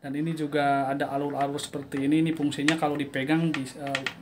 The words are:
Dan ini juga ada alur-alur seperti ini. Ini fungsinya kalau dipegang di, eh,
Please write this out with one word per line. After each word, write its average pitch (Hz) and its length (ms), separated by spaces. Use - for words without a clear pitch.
Dan 139 120
ini 156 200
juga 139 560
ada 143 200
alur-alur 143 480
seperti 139 440
ini. 151 160
Ini 160 160
fungsinya 147 400
kalau 147 240
dipegang 143 520
di, 139 120
eh, 139 400